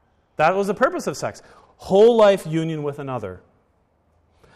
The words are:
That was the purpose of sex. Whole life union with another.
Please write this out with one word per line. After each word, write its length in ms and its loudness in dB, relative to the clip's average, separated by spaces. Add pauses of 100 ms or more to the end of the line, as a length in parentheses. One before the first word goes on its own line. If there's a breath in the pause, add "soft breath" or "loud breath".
(360)
That 200 2
was 100 -2
the 80 -4
purpose 320 -2
of 100 -8
sex. 240 -10 (360 loud breath)
Whole 400 4
life 320 4
union 340 -6
with 160 -8
another. 440 -10 (1120 soft breath)